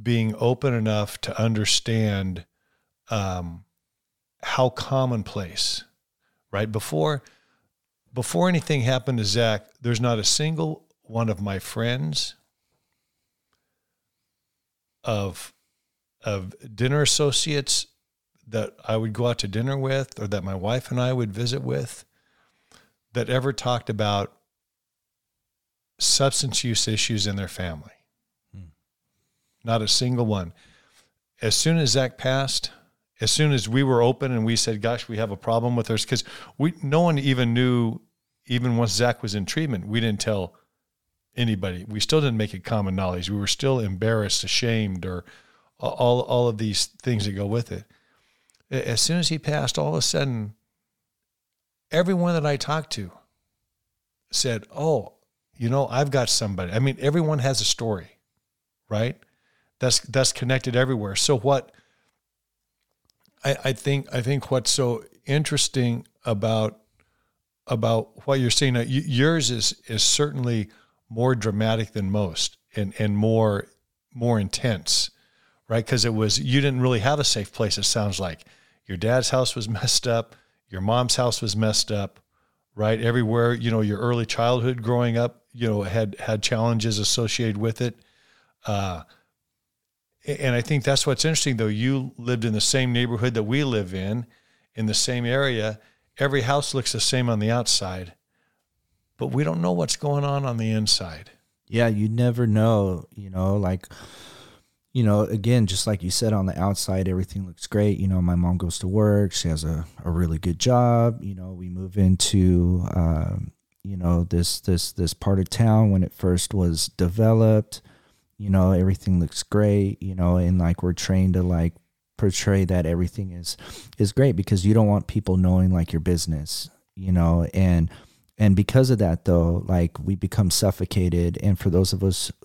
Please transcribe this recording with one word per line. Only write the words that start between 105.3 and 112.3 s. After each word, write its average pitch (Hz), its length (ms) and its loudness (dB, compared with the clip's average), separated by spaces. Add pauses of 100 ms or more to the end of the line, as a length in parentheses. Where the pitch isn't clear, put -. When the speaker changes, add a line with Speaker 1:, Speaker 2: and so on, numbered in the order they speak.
Speaker 2:
just 92 200 -2
like 104 160 -2
you 90 80 -4
said, 110 220 0
on 98 140 2
the 92 140 -2
outside, 95 480 0
everything 95 380 -2
looks - 200 -14
great. 104 320 2
You 98 80 0
know, 92 160 2
my 87 140 4
mom 87 220 2
goes 87 220 -4
to 92 80 -4
work. 104 440 2
She - 160 -4
has 78 160 -2
a, 80 200 -4 (200)
a 87 60 -2
really 82 280 0
good 85 200 -2
job. 120 640 2
You 98 120 -8
know, 92 180 -12
we 90 160 -12
move 92 300 -8
into, 90 960 4